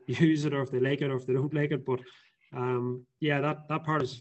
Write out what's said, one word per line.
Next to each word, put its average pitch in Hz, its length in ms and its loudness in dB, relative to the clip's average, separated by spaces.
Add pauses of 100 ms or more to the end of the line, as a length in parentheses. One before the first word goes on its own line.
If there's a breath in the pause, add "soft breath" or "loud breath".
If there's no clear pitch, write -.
<laughs> - 60 -18
use 156 380 4
it 143 100 0
or 139 80 0
if 127 80 -4
they 127 100 0
like 139 220 2
it 139 80 0
or 135 60 0
if 127 100 -6
they 127 80 2
don't 139 200 0
like 147 160 0
it. 127 140 -2
But, 127 160 -2 (560 loud breath)
um, 123 500 -2 (140)
yeah, 143 200 2
that, 147 280 -2
that 156 160 -4
part 151 180 2
is - 180 -6